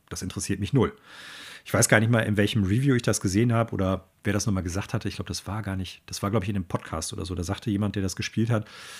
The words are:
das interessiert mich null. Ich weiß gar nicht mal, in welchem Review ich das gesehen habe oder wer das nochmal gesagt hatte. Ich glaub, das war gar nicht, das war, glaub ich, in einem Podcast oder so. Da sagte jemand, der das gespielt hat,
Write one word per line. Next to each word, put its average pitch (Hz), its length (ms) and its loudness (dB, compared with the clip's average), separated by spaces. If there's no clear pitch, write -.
das - 140 -10
interessiert 95 360 -4
mich 98 140 -4
null. 117 200 4
Ich - 80 -8
weiß 101 160 4
gar 113 120 8
nicht 113 100 4
mal, 117 100 6
in 104 160 0
welchem 104 280 4
Review 123 320 4
ich 117 60 2
das - 180 2
gesehen 107 320 4
habe 117 220 2
oder 95 340 0
wer 104 80 2
das 101 140 -2
nochmal 95 180 0
gesagt 90 280 -4
hatte. 107 140 -4
Ich 98 100 -6
glaub, - 120 -8
das - 180 -8
war 107 160 -6
gar 98 140 -4
nicht, 92 300 -8
das - 160 -10
war, 101 80 0
glaub 104 120 2
ich, 92 60 -4
in 101 80 -2
einem 92 80 -2
Podcast - 480 -6
oder 98 120 -8
so. 90 120 -6
Da 87 80 -4
sagte 95 260 -4
jemand, 101 240 0
der 101 80 0
das 95 140 -2
gespielt 113 340 -2
hat, 107 160 0